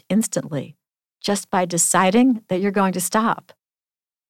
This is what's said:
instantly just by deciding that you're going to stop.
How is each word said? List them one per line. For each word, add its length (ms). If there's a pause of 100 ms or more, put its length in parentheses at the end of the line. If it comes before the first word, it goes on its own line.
instantly 720 (420)
just 300
by 160
deciding 840
that 140
you're 100
going 220
to 80
stop. 500 (800)